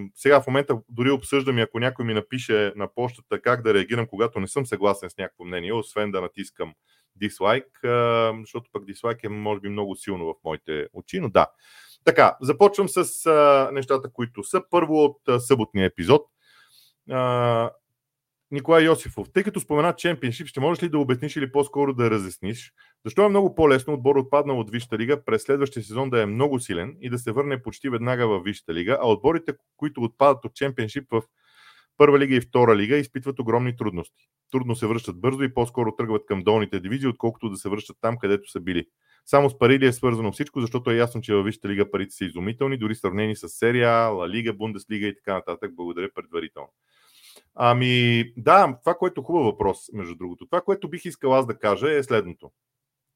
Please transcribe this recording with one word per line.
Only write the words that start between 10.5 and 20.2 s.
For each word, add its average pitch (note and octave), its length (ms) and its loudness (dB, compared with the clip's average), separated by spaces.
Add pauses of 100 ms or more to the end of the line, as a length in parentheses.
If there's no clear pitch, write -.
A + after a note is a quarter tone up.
очи, F#2 260 -10
но D3+ 100 -4
да. F2+ 180 4 (560)
Така, - 380 4
започвам G3 480 4
с, - 360 -4
а, C#3+ 480 6
нещата, C3+ 400 -2
които A#2+ 300 -8
са. F3+ 260 -2
Първо D#3 340 2
от, D3 140 2 (100)
а, B2 120 2
съботния A2+ 460 2
епизод. F#2 400 4 (840)
А, B2 600 2 (800)
Николай D#3 320 4
Йосифов, - 500 0
тъй F#3 100 2
като G3+ 160 -4
спомена D3+ 340 0
Championship, D3+ 520 -4